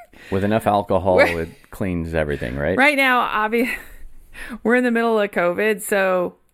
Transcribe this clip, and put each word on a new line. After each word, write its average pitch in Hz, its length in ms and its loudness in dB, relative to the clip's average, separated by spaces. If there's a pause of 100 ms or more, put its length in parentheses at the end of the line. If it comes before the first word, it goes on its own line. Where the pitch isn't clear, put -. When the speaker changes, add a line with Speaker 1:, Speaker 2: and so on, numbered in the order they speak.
Speaker 1:
<laughs> - 300 -20
Speaker 2:
With 98 140 0
enough 107 220 2
alcohol, 98 500 2
Speaker 1:
We're 85 260 4
Speaker 2:
it - 280 -12
cleans 85 440 -4
everything, 73 420 -2
right? 73 220 0
Speaker 1:
Right 285 180 4
now, 254 320 2
obvi-, 220 460 -2 (440)
<laughs> - 440 -16
we're 233 140 2
in 247 80 2
the 247 60 2
middle 233 300 2
of 202 100 -2
covid, 190 520 0
so 185 540 0 (180)